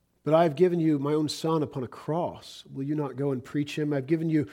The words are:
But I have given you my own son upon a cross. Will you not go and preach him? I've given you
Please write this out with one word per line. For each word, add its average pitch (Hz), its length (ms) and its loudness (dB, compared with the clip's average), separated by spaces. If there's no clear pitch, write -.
But 147 100 2
I 165 100 6
have 156 120 2
given 175 240 4
you 156 200 4
my 143 140 0
own 156 140 2
son 160 360 0
upon 127 200 -6
a 113 40 -6
cross. - 840 -6
Will 135 120 -8
you 147 120 -4
not 151 220 -4
go 143 140 0
and 123 120 -4
preach 147 340 -4
him? 151 140 0
I've 139 160 0
given 165 220 0
you 156 240 2